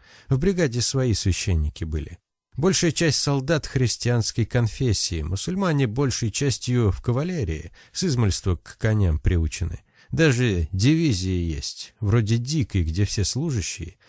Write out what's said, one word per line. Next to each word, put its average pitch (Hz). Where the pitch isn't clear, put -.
В 135
бригаде 156
свои 127
священники 85
были. 78
Большая 170
часть 160
солдат 143
христианской 120
конфессии, 110
мусульмане 143
большей 120
частью 123
в -
кавалерии, 120
с -
измольства 117
к -
коням 101
приучены. 85
Даже 120
дивизии 95
есть, -
вроде 107
Дикой, 120
где 80
все -
служащие, 120